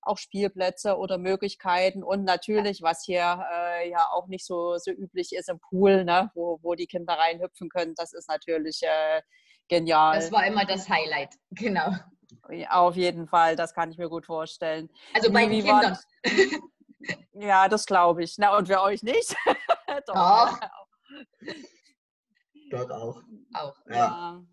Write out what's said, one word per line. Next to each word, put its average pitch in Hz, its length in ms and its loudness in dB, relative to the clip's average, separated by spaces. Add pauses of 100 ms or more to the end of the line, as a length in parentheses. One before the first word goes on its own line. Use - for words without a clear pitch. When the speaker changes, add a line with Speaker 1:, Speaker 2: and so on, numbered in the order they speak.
Speaker 1:
auch - 160 -4
Spielplätze 190 800 -2
oder 190 200 -4
Möglichkeiten 190 840 -2
und 196 200 -2
natürlich, 202 580 0
was 170 220 0
hier, 175 480 -2
äh, 175 380 -4
ja 170 220 2
auch 180 160 -4
nicht 185 180 -12
so, 175 320 -4
so 190 140 -8
üblich 185 400 -8
ist, 180 160 -8
im 175 100 -6
Pool, 190 460 4
ne, 180 300 2
wo, 170 280 -4
wo 170 120 -2
die 175 120 -8
Kinder 170 280 -6
reinhüpfen 170 560 -6
können, 165 260 -4
das 170 160 -10
ist 170 160 -18
natürlich, 156 540 -6
äh, 156 400 0 (460)
genial. 160 480 4
Speaker 2:
Das 165 140 -2
war 190 160 2
immer 202 180 0
das 190 240 -6
Highlight, 156 460 -2 (160)
genau. 185 420 -2 (580)
Speaker 1:
Ja, 170 220 -10
auf 175 240 4
jeden 170 300 -2
Fall, 165 300 4
das 165 180 -4
kann 165 160 -4
ich 160 80 -18
mir 175 100 -6
gut 165 180 -10
vorstellen. 160 600 -8 (260)
Speaker 2:
Also 226 160 4
Speaker 1:
Wie, - 20 -2
Speaker 2:
bei 226 140 6
den 214 40 0
Speaker 1:
wie 214 180 0
war 214 120 6
Speaker 2:
Kindern. 196 180 2 (240)
Speaker 1:
das? 311 400 2 (680)
Ja, 196 360 4
das 208 180 0
glaube 175 380 4
ich. 165 140 -12
Na, 202 180 4
und 202 100 2
für 190 160 2
euch 196 200 0
nicht? 277 320 -2 (120)
<laughs> - 600 -2
Doch. 196 80 -6
Speaker 2:
Doch. 190 460 6 (2000)
Speaker 3:
Dort 127 220 -8
auch. 117 300 -12 (320)
Speaker 2:
Auch. 151 220 -12 (120)
Speaker 3:
Ja. 113 80 -12
Speaker 1:
Ja. 170 460 -2 (100)